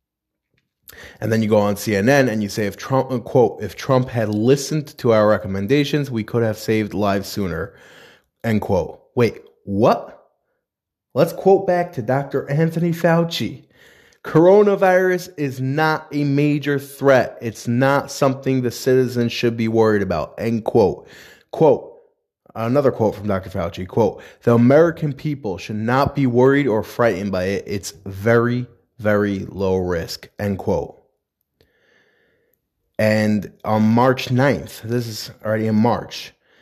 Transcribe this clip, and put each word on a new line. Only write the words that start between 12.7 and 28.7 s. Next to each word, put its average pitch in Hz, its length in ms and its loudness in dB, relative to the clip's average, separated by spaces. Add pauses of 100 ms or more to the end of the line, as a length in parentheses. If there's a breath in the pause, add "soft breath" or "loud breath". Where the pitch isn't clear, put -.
Fauci. 165 760 0 (560 soft breath)
"Coronavirus 185 1160 4
is 131 240 -4
not 151 500 0
a 147 140 -2
major 143 520 0
threat. 135 640 2
It's 117 280 -8
not 135 420 0
something 131 500 0
the 123 80 -2
citizens 120 640 0
should 117 240 -2
be 113 140 -2
worried 110 320 2
about," 92 360 -4
end 113 280 -4
quote. 98 420 0 (440 loud breath)
Quote, 147 380 2 (640)
another 123 380 0
quote 104 240 0
from 101 120 -10
Doctor 95 220 -4
Fauci, 90 380 -8
quote, - 340 -2 (220 loud breath)
"The 120 100 4
American 147 600 4
people 135 440 -8
should 107 200 -10
not 127 380 0
be 139 120 0
worried 131 400 4
or 107 160 0
frightened 104 480 -2
by 92 140 -2
it. 98 200 -4
It's - 280 -10 (120)
very, 117 600 0 (300)